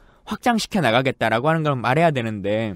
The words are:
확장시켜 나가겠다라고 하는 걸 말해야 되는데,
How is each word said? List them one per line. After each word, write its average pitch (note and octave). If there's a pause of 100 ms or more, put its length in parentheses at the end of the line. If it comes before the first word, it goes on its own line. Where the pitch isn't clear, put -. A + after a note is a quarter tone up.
(240)
확장시켜 A3
나가겠다라고 B2
하는 D#3+
걸 D3
말해야 C3
되는데, A2